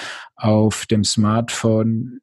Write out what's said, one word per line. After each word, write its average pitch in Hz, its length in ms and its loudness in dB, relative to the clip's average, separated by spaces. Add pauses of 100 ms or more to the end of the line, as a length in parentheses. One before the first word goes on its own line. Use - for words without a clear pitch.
(360)
auf 107 500 2
dem 104 160 2
Smartphone 113 1200 0